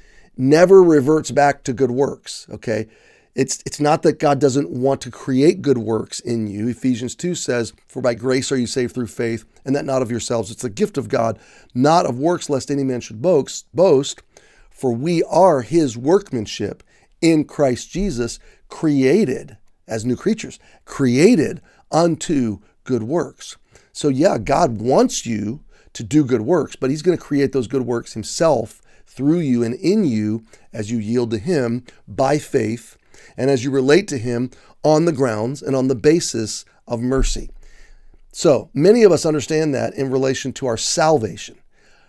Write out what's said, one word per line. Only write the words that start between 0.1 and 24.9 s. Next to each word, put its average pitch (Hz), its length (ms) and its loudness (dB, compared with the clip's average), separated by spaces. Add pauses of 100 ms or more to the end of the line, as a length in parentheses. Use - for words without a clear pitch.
never 175 440 8
reverts 151 500 4
back 143 340 2
to 135 80 -2
good 123 180 0
works, - 580 -6
okay? 110 380 -6 (480)
It's, 131 300 -2
it's - 160 -8
not 147 220 2
that 151 160 2
God 143 200 2
doesn't 143 300 0
want 135 320 -2
to 120 100 -16
create 139 500 2
good 127 160 2
works 110 440 -4
in 117 260 -4
you. 104 220 -4
Ephesians 123 460 -4
two 180 200 -6
says, 120 380 -4 (140)
"For - 140 -12
by 123 120 0
grace 127 380 -2
are 139 60 0
you 120 100 0
saved 123 260 -2
through 123 140 -6
faith, 117 380 -6 (200)
and 135 100 0
that 147 100 -2
not 131 160 0
of 117 100 -4
yourselves. 117 400 -4
It's - 120 -14
the 127 60 -4
gift 110 280 -4
of 117 120 -6
God, 113 300 0 (340)
not 156 320 4
of 123 140 -4
works, 165 300 -2
lest 135 220 -4
any 139 120 -2
man 127 180 -4
should 113 200 -14
boast, 151 520 0
boast. 147 480 2 (480)
For - 220 -4
we 160 320 0
are 165 380 4
his 123 360 0
workmanship 120 840 -2 (380)
in 160 240 4
Christ - 440 -2
Jesus, 143 480 -4 (300)
created," 143 880 0 (320)
as 110 180 -6
new 123 120 -2
creatures, - 420 -4 (240)
"created 139 800 2 (280)
unto 147 720 0 (240)
good 117 200 -4
works." 139 520 -6 (380)
So - 160 -2
yeah, 143 300 2
God 139 420 0
wants 147 440 2